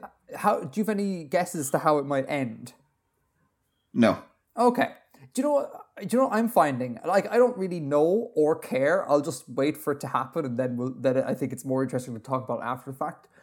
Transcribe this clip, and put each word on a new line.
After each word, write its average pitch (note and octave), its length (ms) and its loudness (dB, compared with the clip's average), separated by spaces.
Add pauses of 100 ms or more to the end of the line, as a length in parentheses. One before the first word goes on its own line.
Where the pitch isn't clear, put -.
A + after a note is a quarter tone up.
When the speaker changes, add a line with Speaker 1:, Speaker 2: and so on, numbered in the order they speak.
(360)
Speaker 1:
how, G#3 240 2
do F#3 200 -4
you - 40 0
have - 60 0
any G3 340 -2
guesses F3 420 -2
as - 40 -8
to E3 80 0
how D3+ 200 4
it C#3+ 80 0
might C#3 220 0
end? B2 440 -6 (1200)
Speaker 2:
No. A#2 240 6 (380)
Speaker 1:
Okay. B3 340 2 (440)
Do - 80 0
you C#4+ 60 0
know D4 60 2
what, - 180 -2 (280)
do G3+ 100 -8
you A#3 120 2
know C4 60 2
what G#3 80 0
I'm A3+ 120 2
finding? B2+ 580 2
Like, F#3+ 240 2
I G#3 60 0
don't A#3+ 200 4
really F3+ 240 -4
know D#3 540 2
or D#3 240 4
care. D3 500 0
I'll D3 120 6
just D3 280 -6
wait D3+ 280 0
for - 160 -2
it C#3 80 -6
to C#3+ 80 -6
happen, C3+ 360 -2
and A#2+ 140 -4
then B2+ 180 -2
we'll, B2+ 180 -4
then C3 280 2
I C3 120 -2
think C3+ 180 -4
it's - 120 -12
more C3 180 0
interesting B2+ 320 -4
to A2+ 60 -12
talk B2+ 240 -4
about A#2+ 180 -6
after B2+ 280 -8
the C3 60 -14
fact. - 320 -8 (140)